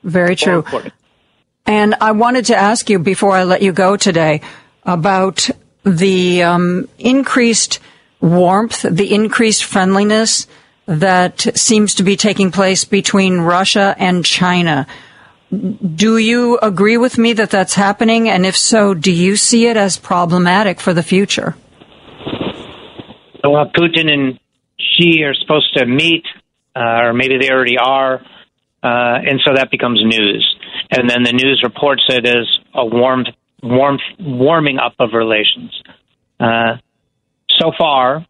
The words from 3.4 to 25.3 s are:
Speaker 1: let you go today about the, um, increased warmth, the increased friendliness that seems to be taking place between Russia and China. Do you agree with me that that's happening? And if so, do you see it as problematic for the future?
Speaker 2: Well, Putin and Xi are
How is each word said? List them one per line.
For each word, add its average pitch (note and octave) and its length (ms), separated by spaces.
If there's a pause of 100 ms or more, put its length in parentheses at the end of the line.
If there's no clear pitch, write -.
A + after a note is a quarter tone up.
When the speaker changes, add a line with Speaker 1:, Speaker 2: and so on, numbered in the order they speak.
Speaker 1:
let F#3 160
you G3 120
go F#3+ 240
today D#3+ 440 (440)
about F#3 640 (360)
the, F3+ 580
um, F3 460 (100)
increased B3 840 (400)
warmth, F3+ 600
the G3 300
increased G#3+ 520
friendliness G#3 840 (400)
that F3+ 540 (160)
seems G#3+ 400
to G3+ 60
be F#3+ 140
taking G3 340
place F#3 340
between F#3+ 560
Russia F#3+ 580
and F#3 260
China. E3+ 640 (640)
Do G3 680
you A#3+ 420
agree G#3 360
with B3 220
me A#3 160
that G#3 160
that's F#3+ 240
happening? A3+ 540
And F#3 160
if F#3+ 120
so, G#3 380
do F3 180
you F3+ 240
see A#3 300
it A#3 100
as G3 200
problematic F3 840
for F#3+ 120
the E3 120
future? - 520 (1900)
Speaker 2:
Well, C#3+ 260
Putin D#3+ 400
and C3+ 300 (380)
Xi E3 440
are C#3+ 120